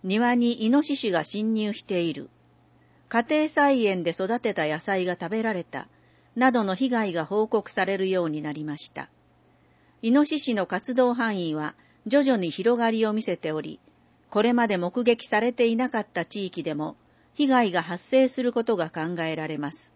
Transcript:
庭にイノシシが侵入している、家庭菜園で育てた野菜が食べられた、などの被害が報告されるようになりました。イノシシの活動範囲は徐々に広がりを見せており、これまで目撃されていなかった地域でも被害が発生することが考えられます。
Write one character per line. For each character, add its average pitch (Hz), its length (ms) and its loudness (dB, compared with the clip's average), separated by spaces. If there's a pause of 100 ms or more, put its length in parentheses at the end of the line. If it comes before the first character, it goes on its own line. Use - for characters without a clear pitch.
庭 226 320 2
に 240 280 2
イ 220 60 2
ノ 277 120 6
シ 294 140 -2
シ 233 160 0
が 165 140 0
侵 214 280 -2
入 214 200 -2
し - 80 -10
て 180 200 -2
い 170 120 -2
る、 - 160 -12 (800)
家 233 200 2
庭 302 200 2
菜 277 360 4
園 190 160 0
で 165 80 0
育 196 300 -2
て 208 140 -2
た 160 120 0
野 151 140 -2
菜 190 260 -2
が 180 140 -2
食 170 100 -8
べ 220 140 -2
ら 220 100 -2
れ 180 100 -4
た、 - 240 -12 (480)
な 254 160 4
ど 233 120 2
の 190 100 0
被 247 160 0
害 220 240 0
が 160 120 -2
報 214 220 0
告 214 240 -2
さ 190 140 0
れ 196 120 -2
る 190 120 0
よ 185 160 0
う 160 40 -2
に 151 120 -4
な 151 100 -6
り 151 120 -8
ま 151 120 -8
し - 140 -14
た。 - 200 -14 (920)
イ 226 100 0
ノ 294 140 6
シ 302 140 -2
シ 254 160 -2
の 196 100 0
活 190 300 -6
動 247 180 4
範 226 260 -2
囲 160 160 -4
は 151 200 -6 (320)
徐 277 160 4
々 262 140 4
に 180 120 0
広 220 280 0
が 233 120 2
り 220 160 2
を 214 80 0
見 220 80 -2
せ 180 160 -4
て 156 140 -4
お 156 100 -4
り、 151 180 -12 (500)
こ 202 120 2
れ 240 120 4
ま 240 140 2
で 202 100 0
目 180 260 -2
撃 233 240 2
さ 208 120 2
れ 240 140 0
て 233 140 2
い 226 80 2
な 247 140 0
か 226 100 -2
っ - 120 -6
た 170 140 -4
地 202 220 -8
域 175 160 -8
で 156 100 -4
も 151 220 -6 (400)
被 294 120 2
害 247 240 4
が 170 120 0
発 180 200 -8
生 262 240 4
す 254 140 -4
る 247 100 0
こ 233 120 0
と 226 120 2
が 165 140 -2
考 165 320 -4
え 160 140 -2
ら 156 120 -6
れ 156 120 -6
ま 143 120 -6
す。 - 240 -16